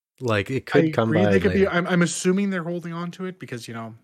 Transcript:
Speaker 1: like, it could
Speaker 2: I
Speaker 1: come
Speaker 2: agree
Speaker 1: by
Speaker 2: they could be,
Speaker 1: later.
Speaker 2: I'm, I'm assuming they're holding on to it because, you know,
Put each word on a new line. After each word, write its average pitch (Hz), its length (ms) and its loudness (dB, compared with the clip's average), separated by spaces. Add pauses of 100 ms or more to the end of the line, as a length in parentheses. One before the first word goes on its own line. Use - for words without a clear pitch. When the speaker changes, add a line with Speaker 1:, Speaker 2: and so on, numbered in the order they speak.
(200)
Speaker 1:
like, 110 320 0
it 127 140 -4
could - 180 4
Speaker 2:
I 156 80 0
Speaker 1:
come 113 160 2
Speaker 2:
agree 110 160 4
Speaker 1:
by 208 80 4
Speaker 2:
they 196 80 4
could 190 120 2
be, 196 80 2
Speaker 1:
later. 196 120 2
Speaker 2:
I'm, 175 160 0
I'm 180 140 4
assuming 185 480 0
they're 185 120 -4
holding 170 300 -8
on 175 200 -8
to 190 120 -12
it 185 160 -10
because, 120 260 -12
you 117 80 -12
know, 113 300 -12